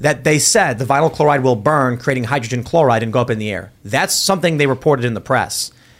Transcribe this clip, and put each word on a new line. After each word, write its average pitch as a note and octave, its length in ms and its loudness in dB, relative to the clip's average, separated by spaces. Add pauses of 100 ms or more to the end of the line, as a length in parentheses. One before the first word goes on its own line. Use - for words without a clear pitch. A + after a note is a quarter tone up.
that C#3 240 -2
they D#3 140 4
said D3+ 400 2
the B2+ 80 -4
vinyl D3 260 2
chloride D3 300 2
will B2+ 140 2
burn, B2+ 420 0
creating C3 260 -4
hydrogen A#2 400 -4
chloride, B2+ 380 2
and A2+ 100 -4
go B2+ 80 0
up A#2+ 80 0
in A2+ 100 -2
the G#2+ 120 -4
air. F#2 200 -8 (140)
That's D3 300 -2
something F3 420 0
they C#3+ 100 2
reported C3 380 0
in A#2+ 80 -2
the G#2 80 -6
press. - 500 -2 (300)